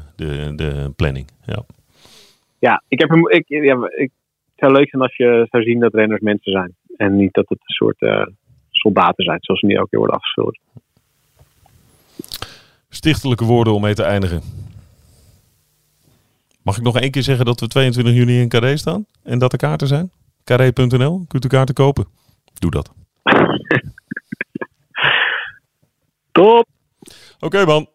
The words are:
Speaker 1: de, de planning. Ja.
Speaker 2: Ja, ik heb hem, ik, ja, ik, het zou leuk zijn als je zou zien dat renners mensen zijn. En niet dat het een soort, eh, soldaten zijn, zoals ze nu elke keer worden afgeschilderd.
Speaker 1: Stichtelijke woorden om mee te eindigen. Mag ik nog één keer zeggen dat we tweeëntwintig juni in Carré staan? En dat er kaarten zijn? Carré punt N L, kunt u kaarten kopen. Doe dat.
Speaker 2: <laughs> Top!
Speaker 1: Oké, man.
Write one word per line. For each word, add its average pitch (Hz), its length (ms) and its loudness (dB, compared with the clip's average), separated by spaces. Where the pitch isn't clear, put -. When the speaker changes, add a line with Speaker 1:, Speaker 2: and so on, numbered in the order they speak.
Speaker 1:
de, 73 400 -8
de 71 400 -6
planning. 67 320 -4
Ja. - 180 -8
Speaker 2:
Ja, 120 280 0
ik - 120 -2
heb 160 100 2
hem, 165 200 4
ik, 175 180 2
ja, 143 280 0
ik, 139 160 -4
het - 100 -20
zou 135 160 2
leuk 139 180 4
zijn 131 120 -4
als 127 140 -2
je 117 360 2
zou 120 120 0
zien 117 160 0
dat 113 140 2
renners 107 280 0
mensen 104 300 -2
zijn. 92 240 -4
En 98 180 0
niet 98 180 2
dat - 160 0
het - 100 -6
een - 140 -16
soort, - 280 -2
eh, 53 240 0
soldaten 95 540 0
zijn, 85 180 -4
zoals - 180 -2
ze - 60 0
nu 98 80 2
elke 95 160 -2
keer - 100 -2
worden - 180 0
afgeschilderd. - 420 -6
Speaker 1:
Stichtelijke 135 560 -2
woorden 113 280 4
om 104 80 0
mee 104 120 0
te 104 100 -4
eindigen. 90 380 -2
Mag - 140 -2
ik 120 60 -6
nog 120 160 0
één 135 120 0
keer 127 120 -2
zeggen 127 220 0
dat 120 140 -2
we 120 80 -6
tweeëntwintig 123 460 2
juni 123 260 4
in 120 100 2
Carré 127 280 2
staan? 185 280 -4
En 123 160 -2
dat 127 120 2
er 131 60 -4
kaarten 147 300 -2
zijn? 151 240 -2
Carré 127 280 2
punt 123 260 0
N 127 60 2
L, 175 240 -4
kunt 131 180 -4
u - 20 -2
kaarten 131 280 0
kopen. 135 300 2
Doe 87 180 -4
dat. 73 200 -4
Speaker 2:
<laughs> - 580 0
Top! 226 340 6
Speaker 1:
Oké, 185 260 0
man. 156 300 2